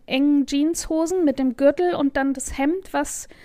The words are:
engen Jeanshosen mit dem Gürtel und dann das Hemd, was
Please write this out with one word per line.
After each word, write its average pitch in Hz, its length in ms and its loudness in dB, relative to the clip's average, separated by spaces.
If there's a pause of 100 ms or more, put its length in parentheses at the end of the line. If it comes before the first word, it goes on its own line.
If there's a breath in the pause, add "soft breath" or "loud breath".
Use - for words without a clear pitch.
engen 285 400 2
Jeanshosen 330 760 0
mit 277 160 2
dem 262 160 0
Gürtel 294 400 2
und 285 200 0
dann 277 180 0
das - 220 -10
Hemd, 320 360 -2
was - 340 -4 (180 loud breath)